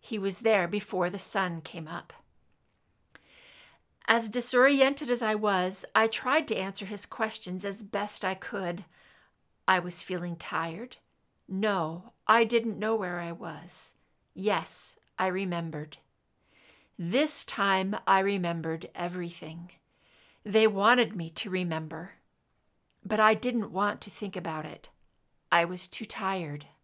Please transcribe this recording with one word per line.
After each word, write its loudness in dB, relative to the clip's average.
He -6
was -2
there 6
before 0
the -8
sun -2
came -12
up. -12
As 4
disoriented 4
as 0
I 0
was, 0
I 6
tried 0
to -2
answer -6
his -10
questions -6
as -8
best -6
I 0
could. -6
I 6
was -6
feeling -4
tired. -6
No, -2
I 6
didn't 2
know 0
where -4
I -6
was. -12
Yes, -2
I 2
remembered. -4
This 0
time 2
I 8
remembered 0
everything. -8
They 4
wanted 4
me -6
to -10
remember. -4
But 0
I 8
didn't 0
want 0
to -12
think -10
about -6
it. -14
I 6
was -8
too -10
tired. -4